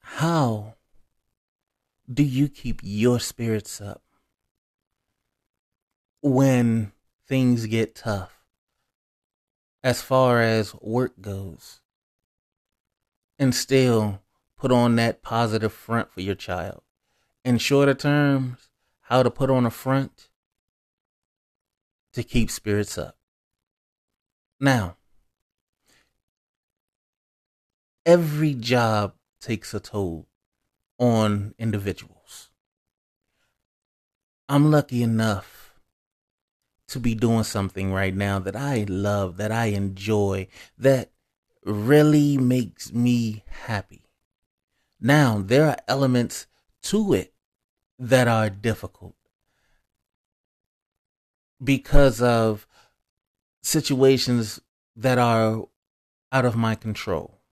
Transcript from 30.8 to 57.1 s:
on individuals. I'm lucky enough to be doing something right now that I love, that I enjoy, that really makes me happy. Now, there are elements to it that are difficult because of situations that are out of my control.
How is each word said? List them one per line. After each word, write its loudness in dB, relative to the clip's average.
on 0
individuals. -8
I'm 4
lucky 2
enough -4
to -10
be 0
doing 2
something -4
right -2
now -2
that -8
I -4
love, -2
that -4
I -2
enjoy, -2
that 0
really 4
makes -2
me 0
happy. -10
Now, 4
there 4
are -2
elements 0
to 0
it -2
that 2
are 0
difficult -8
because 4
of 0
situations 2
that 0
are 0
out 0
of 0
my 0
control. -8